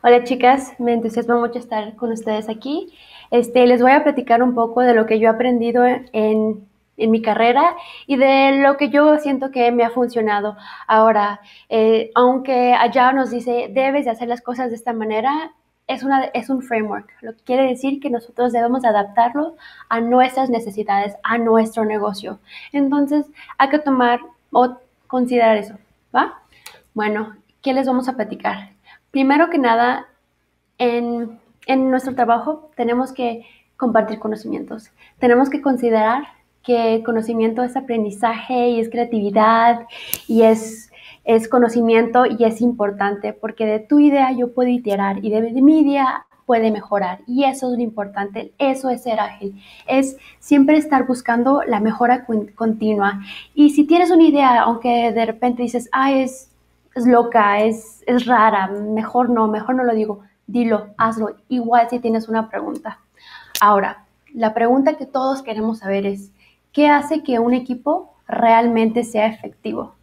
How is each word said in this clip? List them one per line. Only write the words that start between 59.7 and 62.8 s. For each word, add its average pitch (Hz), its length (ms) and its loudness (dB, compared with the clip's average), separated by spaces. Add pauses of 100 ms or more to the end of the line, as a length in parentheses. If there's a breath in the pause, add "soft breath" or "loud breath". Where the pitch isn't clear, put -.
no 254 80 -2
lo 233 100 0
digo", 214 300 -4 (240 soft breath)
dilo, 220 400 -2 (100)
hazlo, 226 380 -4 (120)
igual 233 400 0
si 247 120 -4
tienes 226 280 -2
una 220 220 -4
pregunta. - 480 -10 (640 loud breath)